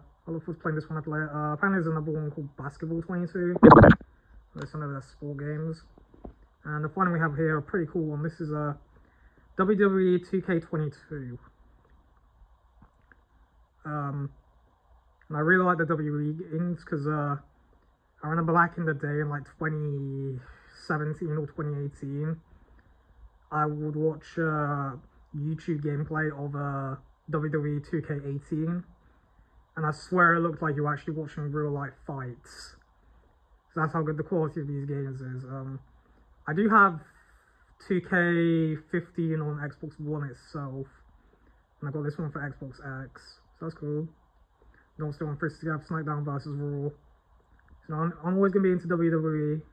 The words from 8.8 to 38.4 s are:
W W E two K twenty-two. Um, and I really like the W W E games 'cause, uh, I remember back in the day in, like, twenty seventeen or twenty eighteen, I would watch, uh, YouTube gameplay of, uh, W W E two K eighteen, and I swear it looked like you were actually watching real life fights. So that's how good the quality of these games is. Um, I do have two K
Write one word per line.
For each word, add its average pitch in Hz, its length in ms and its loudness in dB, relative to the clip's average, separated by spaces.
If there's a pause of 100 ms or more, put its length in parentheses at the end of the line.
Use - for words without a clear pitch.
W 190 200 4
W 190 380 4
E 175 40 2
two 180 220 -2
K 170 180 0
twenty-two. 147 800 -6 (2500)
Um, 143 460 -4 (1000)
and 156 80 -4
I 147 40 0
really 185 220 6
like 180 140 4
the 160 80 2
W 151 260 -2
W 147 200 -2
E - 20 -4
games 170 500 -4
'cause, 143 220 -4
uh, 147 320 -2 (840)
I 151 60 -6
remember 165 240 0
back 170 260 4
in 170 60 -2
the 160 80 0
day 147 260 -2
in, 151 100 -2
like, 147 140 -6 (140)
twenty 139 840 -4 (480)
seventeen 151 500 -4
or 151 80 -4
twenty 147 300 -6 (100)
eighteen, 143 540 -6 (1120)
I 151 160 0
would 151 280 -4
watch, 156 440 -2
uh, 147 560 0 (400)
YouTube 151 480 -4
gameplay 151 480 -2
of, 143 240 -8
uh, 139 400 -4 (340)
W 151 220 -2
W 147 260 -2
E 143 40 -4
two 156 200 -4
K 143 240 -6
eighteen, 156 600 -4 (920)
and 160 100 -4
I 151 60 0
swear 175 440 4
it 165 40 2
looked 165 240 -2
like 151 120 0
you 147 80 -2
were 147 100 0
actually 147 200 -6
watching 147 380 -6
real 151 180 -2
life 139 240 -6 (140)
fights. 131 680 -12 (960)
So 160 80 -2
that's 156 120 -2
how 165 80 0
good 151 160 -2
the 151 60 -2
quality 160 380 -2
of 143 60 -6
these 143 180 -4
games 139 360 -6
is. 127 240 -10
Um, 135 340 -10 (680)
I 151 60 -2
do 202 160 4
have 196 340 6 (840)
two 180 160 2
K 170 760 4 (160)